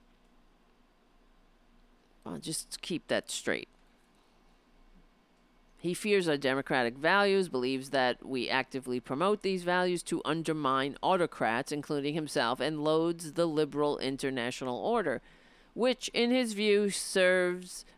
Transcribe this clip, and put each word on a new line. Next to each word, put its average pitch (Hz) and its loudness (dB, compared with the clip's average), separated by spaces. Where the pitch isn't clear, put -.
I'll - -8
just - -8
keep - -6
that - -2
straight. - -4
He 170 -4
fears 202 2
our 147 4
democratic 131 0
values, 196 4
believes 131 -2
that 127 2
we 123 -4
actively 127 -2
promote 175 -2
these 190 -2
values 180 0
to - -2
undermine 147 0
autocrats, 143 0
including 147 -2
himself, 139 0
and 147 -2
loads 160 0
the 170 2
liberal 147 0
international 127 -4
order, 160 0
which, 247 0
in 240 2
his 247 0
view, 208 2
serves 180 0